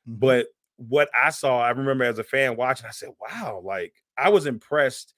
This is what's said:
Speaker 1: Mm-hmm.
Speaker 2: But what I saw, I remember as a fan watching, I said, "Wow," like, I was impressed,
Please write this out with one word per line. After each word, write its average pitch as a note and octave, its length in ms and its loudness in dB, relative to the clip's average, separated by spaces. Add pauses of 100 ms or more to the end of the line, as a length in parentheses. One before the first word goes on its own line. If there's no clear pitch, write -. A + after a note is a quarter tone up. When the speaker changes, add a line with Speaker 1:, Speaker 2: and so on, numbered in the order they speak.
Speaker 1:
Mm-hmm. A2+ 100 -12
Speaker 2:
But B2+ 280 4 (300)
what C3 380 0
I C3 160 4
saw, C3 300 0
I A#2+ 100 2
remember C3 340 0
as A#2 140 0
a A2 60 -6
fan C3+ 320 0
watching, B2+ 300 -2
I - 60 -14
said, - 180 -16 (100)
"Wow," A2+ 440 -10
like, F#2 300 -6 (220)
I C#3 120 2
was F#3+ 180 4
impressed, C3+ 720 -2